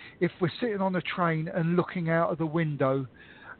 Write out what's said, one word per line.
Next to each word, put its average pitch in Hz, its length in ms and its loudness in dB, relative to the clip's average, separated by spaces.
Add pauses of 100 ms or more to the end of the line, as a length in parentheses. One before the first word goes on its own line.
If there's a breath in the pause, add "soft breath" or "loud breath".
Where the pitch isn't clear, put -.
(200 loud breath)
if 175 100 2 (100)
we're 175 200 2
sitting 208 200 0
on 190 160 0
a 170 60 -2
train 165 520 0
and 170 220 2
looking 170 320 0
out 165 220 2
of 160 80 -2
the 160 80 0
window, 143 600 0 (540 loud breath)